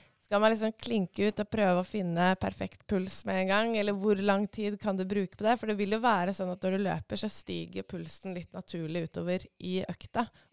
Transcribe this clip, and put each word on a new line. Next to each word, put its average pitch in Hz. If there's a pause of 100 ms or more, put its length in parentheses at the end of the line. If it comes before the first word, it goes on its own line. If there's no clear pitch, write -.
(240)
skal 202
man 220
liksom 220
klinke 202
ut 214
og 208
prøve 185
å -
finne 180
perfekt -
puls 190
med 190
en 190
gang, 214
eller 208
hvor 202
lang 196
tid 208
kan 196
du 185
bruke 196
på 208
det? 226
For 220
det 214
vil 196
jo 220
være 202
sånn 185
at 180
når 190
du 202
løper, 170
så 214
stiger 170
pulsen 175
litt 175
naturlig 165
utover 175 (140)
i 185
økta. - (280)